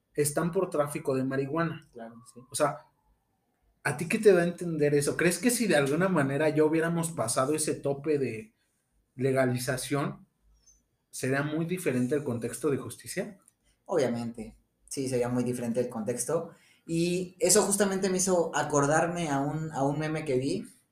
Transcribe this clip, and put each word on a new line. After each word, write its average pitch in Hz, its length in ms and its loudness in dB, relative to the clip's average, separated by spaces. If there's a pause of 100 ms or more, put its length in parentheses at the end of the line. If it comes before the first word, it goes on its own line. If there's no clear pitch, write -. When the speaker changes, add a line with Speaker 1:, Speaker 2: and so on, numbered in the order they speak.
(140)
Speaker 1:
están 160 400 0
por 180 160 0
tráfico 147 440 -2
de 131 120 0
marihuana. 139 680 -2
Speaker 2:
Claro, 117 240 -16 (180)
sí. 120 60 -20 (100)
Speaker 1:
O - 60 -12
sea, 147 300 0 (960)
¿a 139 140 -4
ti 170 100 -4
qué 220 100 0
te 214 140 8
da 175 120 6
a 175 40 0
entender 160 480 0
eso? 143 220 0
¿Crees 180 200 2
que 247 140 0
si 233 160 0
de 165 80 4
alguna 147 320 2
manera 147 420 0
ya 147 140 4
hubiéramos 160 480 0
pasado 131 420 0
ese 151 220 -2
tope 139 420 -2
de 135 360 -6 (640)
legalización, 131 1080 0 (840)
sería 135 320 -2
muy 151 220 -2
diferente 147 500 0
el 143 80 -2
contexto 117 460 -4
de 135 80 0
justicia? - 640 -10 (460)
Speaker 2:
Obviamente, 127 680 -2 (340)
sí, 135 180 -4
sería 123 220 0
muy 123 140 0
diferente 120 360 -2
el 120 100 0
contexto. 120 640 -4 (340)
Y 175 540 -2
eso 196 240 6
justamente 196 460 2
me 185 80 2
hizo 180 380 2
acordarme 151 760 2
a 139 100 0
un, 151 320 -2
a 135 120 -2
un 143 160 0
meme 156 260 -4
que 131 120 0
vi, 151 280 -2 (260)